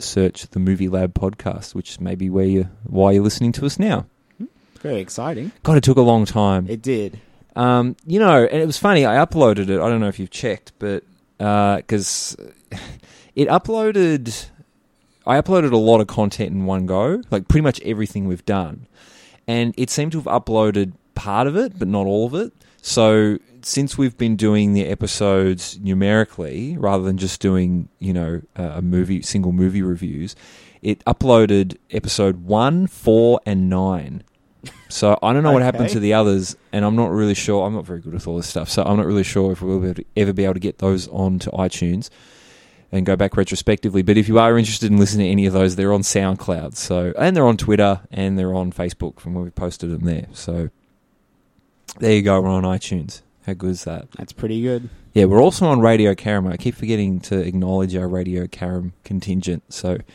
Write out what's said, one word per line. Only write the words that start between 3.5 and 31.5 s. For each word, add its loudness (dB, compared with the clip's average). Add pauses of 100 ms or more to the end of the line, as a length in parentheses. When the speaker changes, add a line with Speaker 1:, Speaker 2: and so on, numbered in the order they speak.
Speaker 1:
to -6
us -4
now. -2 (320)
Speaker 2:
Hmm. -12 (360)
Very -6
exciting. -8 (120)
Speaker 1:
God, 4
it 6
took 4
a 8
long 6
time. 0
Speaker 2:
It -8
did. -4 (360)
Speaker 1:
Um, 2 (100)
you 0
know, 6
and 0
it 0
was -6
funny, 2
I 2
uploaded 2
it. 0
I 0
don't 0
know 0
if -6
you've -10
checked, -8
but, -6 (360)
uh, 0
'cause -4 (960)
it 2
uploaded, 0 (800)
I 2
uploaded 2
a 4
lot 6
of 0
content -2
in -4
one -2
go, -2 (100)
like, -2
pretty 4
much 0
everything -4
we've -6
done. -4 (640)
And 0
it -2
seemed -4
to -4
have -12
uploaded 0 (220)
part -2
of -4
it, -4
but -4
not 0
all 0
of -10
it. -6 (280)
So 2 (220)
since -4
we've 0
been 0
doing 2
the 0
episodes -2
numerically, -2
rather 0
than 0
just -6
doing, 0 (100)
you -4
know, -4 (160)
uh, -8
a -6
movie, 0
single -2
movie 0
reviews, -6 (480)
it -4
uploaded 4 (160)